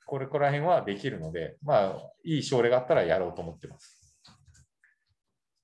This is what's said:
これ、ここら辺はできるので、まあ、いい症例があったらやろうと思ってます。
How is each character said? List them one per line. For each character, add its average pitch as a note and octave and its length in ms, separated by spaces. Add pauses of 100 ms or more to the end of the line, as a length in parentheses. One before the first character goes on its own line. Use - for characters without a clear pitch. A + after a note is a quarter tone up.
こ C#3 140
れ、 C3 60
こ C#3 60
こ D3 60
ら C#3+ 120
辺 C#3+ 140
は F3 180
で G2+ 120
き C3 160
る G2+ 80
の D#2+ 140
で、 E2 320
ま A#2 220
あ、 F2+ 100 (280)
い D#3 140
い A#2 60
症 A#2+ 180
例 A#2+ 80
が B2+ 80
あ B2 40
っ B2+ 40
た E3 80
ら A2+ 80
や E2+ 160
ろ F2 120
う - 40
と - 80
思 E2 120
っ - 40
て - 80
ま - 140
す。 - 160 (1700)